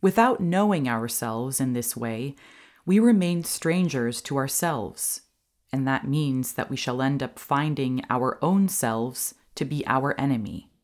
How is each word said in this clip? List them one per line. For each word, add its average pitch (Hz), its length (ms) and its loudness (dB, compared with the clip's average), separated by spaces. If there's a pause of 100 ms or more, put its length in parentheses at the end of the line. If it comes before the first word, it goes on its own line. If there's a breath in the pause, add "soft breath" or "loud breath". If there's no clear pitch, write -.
Without 226 400 4
knowing 180 480 2
ourselves 117 720 -2
in 131 120 0
this 120 240 -2
way, 120 400 -6 (500 loud breath)
we 190 120 6
remain 185 440 4
strangers 151 800 0
to - 140 -4
ourselves, 135 880 -4 (500)
and 135 140 0
that 135 220 -2
means 139 440 0
that - 180 -4
we 135 60 -4
shall 127 260 -2
end 135 200 0
up 127 160 -8
finding 139 720 0
our 127 320 0
own 190 280 4
selves 120 680 -2 (220 soft breath)
to - 80 -2
be 147 220 -4
our 135 320 0
enemy. 113 520 -2 (140)